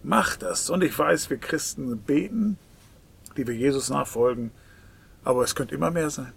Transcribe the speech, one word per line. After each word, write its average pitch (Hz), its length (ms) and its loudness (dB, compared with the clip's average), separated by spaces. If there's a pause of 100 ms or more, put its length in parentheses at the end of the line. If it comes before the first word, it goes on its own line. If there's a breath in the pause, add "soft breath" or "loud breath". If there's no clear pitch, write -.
Mach - 340 2
das. - 320 -4
Und 175 140 2
ich 160 160 0
weiß, 151 320 2
wir 135 80 -2
Christen 135 600 -4
beten, 196 600 0 (760 soft breath)
die 131 100 -2
wir 120 80 -4
Jesus 135 340 2
nachfolgen, 120 640 0 (760 soft breath)
aber 127 180 4
es 113 120 0
könnte 139 200 -4
immer 165 160 2
mehr 165 200 0
sein. 127 260 -10